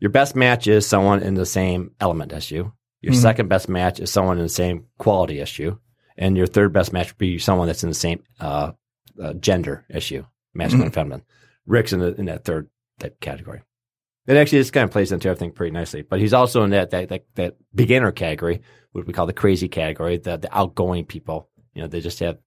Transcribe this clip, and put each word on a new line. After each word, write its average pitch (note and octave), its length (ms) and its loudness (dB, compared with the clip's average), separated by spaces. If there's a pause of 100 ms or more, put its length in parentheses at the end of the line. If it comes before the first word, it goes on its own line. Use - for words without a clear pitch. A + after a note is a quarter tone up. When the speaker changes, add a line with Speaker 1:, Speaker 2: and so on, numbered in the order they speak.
Speaker 1:
your G#2 100 0
best C#3 240 4
match B2 320 4
is G#2+ 200 6
someone G2+ 360 4
in F#2+ 120 0
the F#2+ 120 0
same F2+ 540 -2
element D#2+ 320 -2
as D2+ 180 -10
you. E2+ 220 -6 (280)
Your - 120 -2
Speaker 2:
Mm-hmm. B2 100 4
Speaker 1:
second A2+ 260 4
best F#2+ 200 0
match F2+ 320 0
is - 100 0
someone F#2 280 2
in E2+ 60 -2
the E2 40 -4
same F2 380 -2 (120)
quality F2 420 2
as - 180 -10
you. F2 220 -6 (360)
And F#2+ 200 2
your F2+ 100 4
third G2+ 260 4
best F#2 200 0
match F2 200 -4
would - 60 -20
be F2+ 200 -2
someone F2+ 300 0
that's D#2+ 160 -4
in E2+ 60 -4
the D#2+ 40 -6
same, E2+ 280 -4 (180)
uh, D2 320 -4 (500)
uh, D2+ 120 -8
gender E2+ 560 -2
as - 200 -8
you, C2+ 160 -10 (280)
masculine F2+ 260 2
Speaker 2:
Mm-hmm. - 60 2
Speaker 1:
and - 80 -8
feminine. C#2+ 280 -6 (440)
Rick's A2 260 2
in, F#2 80 -2
the, F2+ 140 -2
in G2+ 120 -6
that - 180 -10
third D#2 240 -6 (300)
type - 220 -14
category. - 420 -14 (680)
It C3+ 80 4
actually D3 240 6
just C3+ 120 0
kinda B2+ 140 2
plays F#2+ 240 0
into F#2+ 180 -2
everything F2 240 -4
pretty E2+ 200 -6
nicely. E2 300 -8
But F#2 180 -4
he's G#2 120 2
also B2 300 4
in G2+ 80 2
that, G2 200 2
that, F#2 180 -4
that, F#2 160 -10 (100)
that F2+ 220 -6 (180)
beginner A#2+ 380 4
category, E2+ 500 -4 (300)
what F2+ 140 -10
we F2+ 60 -8
call F2+ 140 -2
the F2+ 60 -4
crazy F#2 360 2
category, E2 500 -4
the, F2 180 -6
the D#2+ 200 -6
outgoing F2+ 500 0
people. D#2+ 420 -10 (260)
You - 80 -12
know, D#2 60 -10
they E2 120 -8
just E2+ 200 -10
have E2+ 260 -4